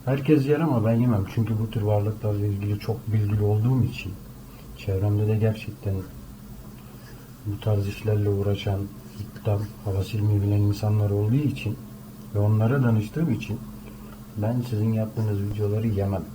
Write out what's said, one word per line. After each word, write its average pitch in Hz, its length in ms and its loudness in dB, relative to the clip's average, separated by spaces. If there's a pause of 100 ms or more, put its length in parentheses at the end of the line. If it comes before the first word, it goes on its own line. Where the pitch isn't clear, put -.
Herkes 135 420 4
yer 151 140 4
ama 127 240 2
ben 113 100 4
yemem. 117 300 4 (100)
Çünkü 110 240 0
bu 110 120 -2
tür 107 120 -2
varlıklarla 104 640 0
ilgili 101 320 0
çok - 340 -4
bilgili 104 300 2
olduğum 110 400 4
için, - 300 -2 (680)
çevremde 104 480 2
de 107 100 4
gerçekten 107 580 -2 (1500)
bu 101 140 -4
tarz 101 280 2
işlerle 104 400 0
uğraşan, 101 520 0 (400)
iddiam, - 400 -2 (240)
hava 95 200 0
silmeyi 104 380 2
bilen 101 180 4
insanlar 104 500 2
olduğu 104 240 2
için 135 420 0 (580)
ve 104 40 2
onlara 110 440 4
danıştığım 117 500 2
için 107 260 -4 (760)
ben 113 240 0 (100)
sizin 110 220 2
yaptığınız 110 500 0
videoları 104 440 0
yemem. 98 380 0 (100)